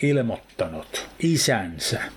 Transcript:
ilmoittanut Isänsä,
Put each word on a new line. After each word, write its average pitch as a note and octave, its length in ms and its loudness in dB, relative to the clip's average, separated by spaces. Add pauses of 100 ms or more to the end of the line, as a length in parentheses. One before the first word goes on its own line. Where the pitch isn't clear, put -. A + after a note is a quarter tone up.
ilmoittanut A#2 1040 -2 (140)
Isänsä, A#2 800 2 (160)